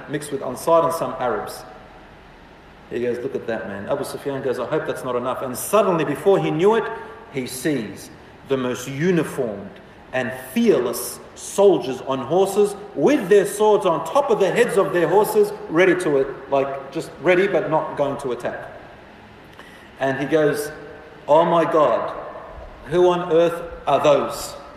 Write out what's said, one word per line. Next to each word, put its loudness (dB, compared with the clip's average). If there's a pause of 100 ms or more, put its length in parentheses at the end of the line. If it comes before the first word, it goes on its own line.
mixed -8
with -6
Ansar 2
and 0
some -4
Arabs." -4 (1300)
He -4
goes, -2
"Look -6
at -8
that, -6
man." -10
Abu -4
Sufyan -8
goes, -2
"I -6
hope -4
that's -6
not -4
enough." -4
And -8
suddenly, 2
before 2
he -2
knew 4
it, 0 (480)
he -6
sees -6 (360)
the 0
most -4
uniformed -2 (420)
and -2 (240)
fearless 2 (160)
soldiers 2
on -2
horses 2 (180)
with 2
their 6
swords 2
on 0
top 2
of 2
the 2
heads 2
of 2
their 2
horses, 4 (160)
ready 4
to, 0 (200)
like, -2
just -8 (120)
ready 4
but 0
not -2
going -2
to -6
attack. -6 (1400)
And -2
he -4
goes, 0 (560)
"Oh 6
my 2
God, 2 (760)
who 4
on 0
earth 2 (240)
are 2
those?" 0 (220)